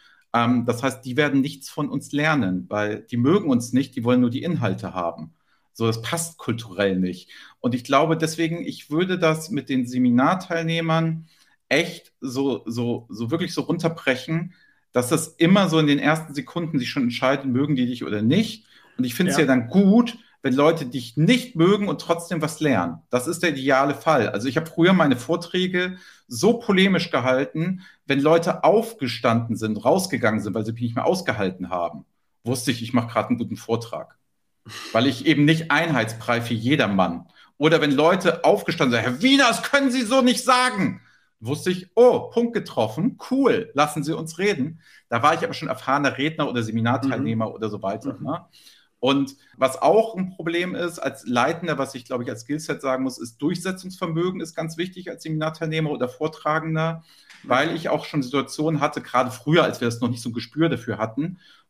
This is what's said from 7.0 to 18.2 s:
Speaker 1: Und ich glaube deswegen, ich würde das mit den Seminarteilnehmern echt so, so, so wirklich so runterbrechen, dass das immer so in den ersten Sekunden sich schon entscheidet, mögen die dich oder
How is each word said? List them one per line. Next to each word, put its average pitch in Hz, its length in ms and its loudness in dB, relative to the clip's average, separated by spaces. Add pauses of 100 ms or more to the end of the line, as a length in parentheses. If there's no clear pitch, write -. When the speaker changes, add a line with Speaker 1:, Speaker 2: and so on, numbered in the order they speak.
Speaker 1:
Und 123 160 -2
ich 120 80 -6
glaube 156 340 2
deswegen, 160 480 -2
ich - 240 -12
würde 180 300 0
das 160 320 0
mit 139 180 -4
den 131 160 0
Seminarteilnehmern 165 1400 0 (420)
echt - 520 -2
so, 131 440 -2
so, 117 440 -4
so 117 220 -8
wirklich 165 220 -4
so 151 80 -2
runterbrechen, 165 920 -2 (380)
dass 120 180 0
das - 180 0
immer 185 420 4
so 160 100 4
in 151 80 4
den 143 120 2
ersten 151 340 0
Sekunden 147 460 -4
sich 120 100 -4
schon 139 140 -2
entscheidet, 135 420 0
mögen 139 300 0
die 127 100 2
dich 120 180 -4
oder 104 180 -4